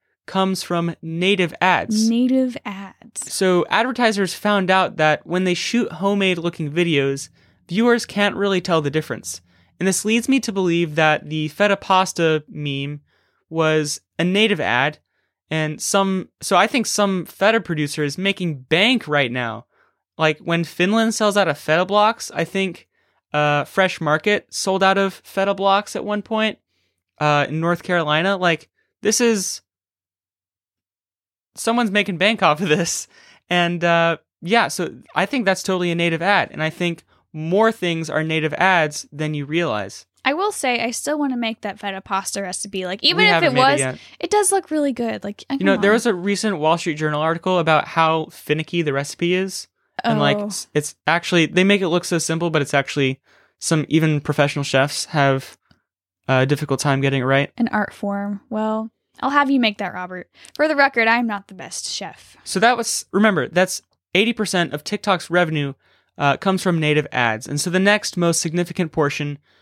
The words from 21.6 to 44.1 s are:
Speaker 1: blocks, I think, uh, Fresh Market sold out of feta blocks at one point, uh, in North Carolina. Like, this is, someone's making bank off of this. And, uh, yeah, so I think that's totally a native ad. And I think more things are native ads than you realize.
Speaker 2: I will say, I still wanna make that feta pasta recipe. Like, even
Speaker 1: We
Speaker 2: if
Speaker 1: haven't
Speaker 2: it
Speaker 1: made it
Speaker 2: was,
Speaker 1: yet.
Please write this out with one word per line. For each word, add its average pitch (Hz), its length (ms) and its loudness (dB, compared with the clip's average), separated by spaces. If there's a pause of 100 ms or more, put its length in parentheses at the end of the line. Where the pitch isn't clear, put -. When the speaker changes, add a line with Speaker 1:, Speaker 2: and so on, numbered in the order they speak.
Speaker 1:
blocks, 208 500 0
I 165 100 -2
think, 190 440 -4 (460)
uh, 147 300 2
Fresh 190 360 0
Market 160 540 0
sold 190 280 -2
out 190 140 4
of 196 160 0 (120)
feta 196 280 -2
blocks 196 420 0
at 202 80 -6
one 208 200 -4
point, 220 380 -4 (580)
uh, 147 280 2
in 156 140 -4
North 170 220 -2
Carolina. 170 560 0
Like, 170 320 -2 (320)
this 220 180 0
is, 226 400 0 (1900)
someone's 233 360 0
making 196 280 0
bank 208 240 2
off 151 180 4
of 190 80 -2
this. 151 400 0 (420)
And, 175 340 0
uh, 170 340 2 (220)
yeah, 185 280 0
so - 260 -6 (200)
I 180 120 0
think 247 180 -4
that's 190 180 0
totally 180 280 0
a 170 40 -2
native 170 280 0
ad. 185 300 2
And 151 100 -8
I 160 80 -2
think 170 340 -4 (280)
more 180 400 2
things 165 360 -4
are 156 160 -2
native 160 300 -2
ads 165 580 2
than 151 220 -4
you 143 100 -4
realize. 135 640 -4 (180)
Speaker 2:
I 277 100 0
will 403 180 -2
say, 247 280 -2
I 233 120 -4
still 294 260 -4
wanna 269 180 -2
make 226 260 -6
that 202 180 -10
feta 196 200 -8
pasta 196 420 -6
recipe. 185 440 -8
Like, 190 160 -6
even 294 160 4
Speaker 1:
We 427 60 4
Speaker 2:
if 415 60 6
Speaker 1:
haven't 349 180 4
Speaker 2:
it 262 60 2
Speaker 1:
made 254 60 4
it 269 120 6
Speaker 2:
was, 135 80 2
Speaker 1:
yet. 131 180 -4 (220)